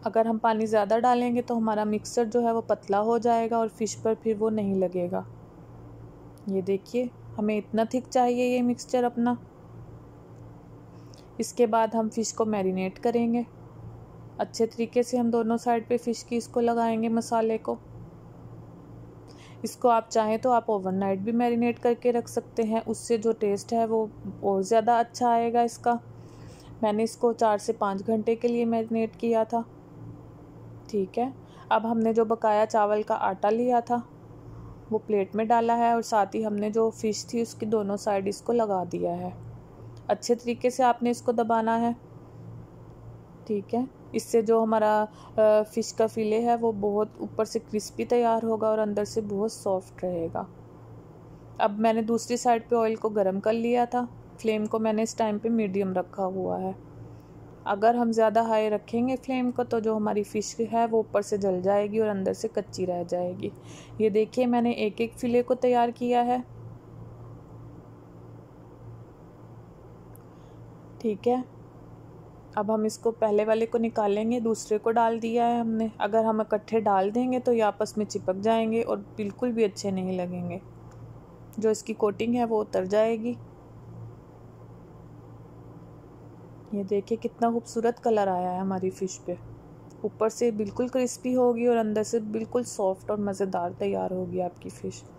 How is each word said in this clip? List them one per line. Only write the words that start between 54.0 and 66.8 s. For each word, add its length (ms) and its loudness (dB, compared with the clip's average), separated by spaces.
Flame 260 0
को 120 0
मैंने 240 2
इस 160 -2
time 200 0
पे 120 -4
medium 440 0
रखा 300 -2
हुआ 340 -2
है। 160 -4
अगर 300 4
हम 160 2
ज़्यादा 300 4
हाई 280 2
रखेंगे 460 0
flame 340 -2
को 140 -2
तो 160 -2
जो 140 0
हमारी 300 0
fish 380 -6
है 240 2
वो 140 2
ऊपर 220 0
से 160 -2
जल 240 2
जाएगी 360 2
और 100 2
अंदर 260 0
से 160 -6
कच्ची 340 -4
रह 200 -2
जाएगी। 480 -4
ये 100 4
देखिए, 360 2
मैंने 300 2
एक 240 -2
एक 140 -2
फिले 280 2
को 140 2
तैयार 360 4
किया 300 2
है, 220 0